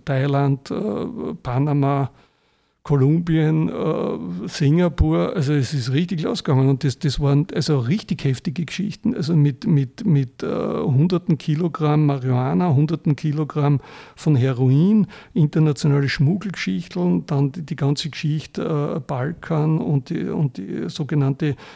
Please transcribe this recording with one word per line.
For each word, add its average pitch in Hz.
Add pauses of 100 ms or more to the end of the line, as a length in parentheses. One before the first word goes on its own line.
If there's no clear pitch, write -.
Thailand, 139
äh, -
Panama, 139 (760)
Kolumbien, 156
äh, 175
Singapur, 170
also 147
es 143
ist 131
richtig 175
losgegangen 160
und 135
das, 143
das 151
waren 143
also 151
richtig 160
heftige 139
Geschichten, -
also 160
mit, 147
mit, 139
mit, 139
äh, - (340)
hunderten 170
Kilogramm 151
Marihuana, 135
hunderten 156
Kilogramm 143 (380)
von 151
Heroin, 135 (260)
internationale 147
Schmuggelgeschichten, 180
dann 139
die, 160
die 139
ganze 143
Geschichte, 151
äh, -
Balkan 156
und 147
die, 165
und 143
die -
sogenannte 143 (200)